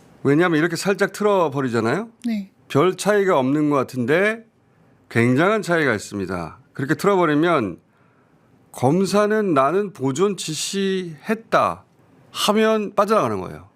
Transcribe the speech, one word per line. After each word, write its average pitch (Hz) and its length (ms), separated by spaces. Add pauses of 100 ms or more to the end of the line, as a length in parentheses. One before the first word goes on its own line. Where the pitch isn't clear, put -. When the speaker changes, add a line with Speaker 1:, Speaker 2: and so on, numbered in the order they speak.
(220)
Speaker 1:
왜냐하면 156 360
이렇게 165 180
살짝 190 360
틀어버리잖아요? 143 960 (160)
Speaker 2:
네. 220 260 (180)
Speaker 1:
별 180 280
차이가 190 420
없는 147 320
것 143 60
같은데 151 680 (680)
굉장한 147 520
차이가 160 320
있습니다. 92 640 (140)
그렇게 135 220
틀어버리면 156 840 (920)
검사는 196 840
"나는 160 380
보존 147 440
지시했다." 180 1500 (460)
하면 214 640
빠져나가는 190 460
거예요. 87 360